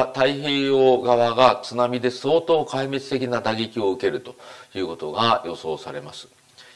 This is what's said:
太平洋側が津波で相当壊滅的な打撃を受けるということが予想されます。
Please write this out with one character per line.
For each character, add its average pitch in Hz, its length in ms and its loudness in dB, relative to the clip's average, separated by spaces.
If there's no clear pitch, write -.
太 135 160 2
平 143 220 -4
洋 135 500 4
側 120 340 2
が 120 300 6
津 113 120 -10
波 123 240 0
で 123 100 0
相 147 300 0
当 165 240 2
壊 135 220 -4
滅 135 200 -6
的 131 220 -2
な 120 120 -2
打 110 140 -2
撃 110 260 -4
を 98 100 2
受 92 100 -4
け 98 100 0
る 78 100 -4
と - 160 -16
い 95 60 -6
う 92 60 -2
こ 82 100 -8
と 76 140 -8
が 110 340 2
予 85 120 -8
想 80 220 -6
さ - 120 -14
れ 71 100 -12
ま - 120 -16
す。 - 160 -18